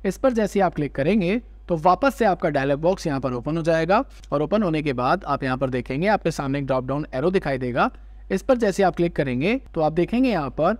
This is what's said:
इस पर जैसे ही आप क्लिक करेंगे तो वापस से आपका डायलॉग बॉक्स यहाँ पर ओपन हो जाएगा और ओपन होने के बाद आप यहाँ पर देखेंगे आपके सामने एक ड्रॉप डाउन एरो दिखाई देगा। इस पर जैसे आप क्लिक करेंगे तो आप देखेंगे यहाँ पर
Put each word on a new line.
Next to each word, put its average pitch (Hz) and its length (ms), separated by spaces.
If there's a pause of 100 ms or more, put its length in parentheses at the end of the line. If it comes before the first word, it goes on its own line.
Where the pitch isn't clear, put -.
इस 185 120
पर 262 140
जैसे 208 260
ही 190 40
आप 175 120
क्लिक 143 200
करेंगे 180 420 (320)
तो 175 80
वापस 180 380
से 240 100
आपका 185 240
डायलॉग 143 320
बॉक्स 175 260
यहाँ 139 140
पर 127 120
ओपन 135 240
हो 165 60
जाएगा 165 400 (300)
और 147 100
ओपन 202 200
होने 156 200
के 151 100
बाद 131 340
आप 143 180
यहाँ 131 120
पर 131 140
देखेंगे 131 380
आपके 190 220
सामने 143 280
एक 139 80
ड्रॉप 131 200
डाउन 139 280
एरो 143 160
दिखाई 151 280
देगा। 131 320 (420)
इस 190 100
पर 262 140
जैसे 202 260
आप 175 140
क्लिक 170 200
करेंगे 143 380 (200)
तो 165 60
आप 156 120
देखेंगे 226 380
यहाँ 147 200
पर 175 300